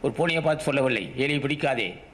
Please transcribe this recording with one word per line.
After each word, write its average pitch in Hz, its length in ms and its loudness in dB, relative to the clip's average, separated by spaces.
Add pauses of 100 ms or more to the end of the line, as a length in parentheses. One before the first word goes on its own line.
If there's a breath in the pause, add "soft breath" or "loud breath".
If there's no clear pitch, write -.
ஒரு 165 160 0
பூனையை 165 240 2
பார்த்து 151 220 2
சொல்லவில்லை, 131 540 0
"எலியை 143 220 0
பிடிக்காதே." 135 540 0 (200)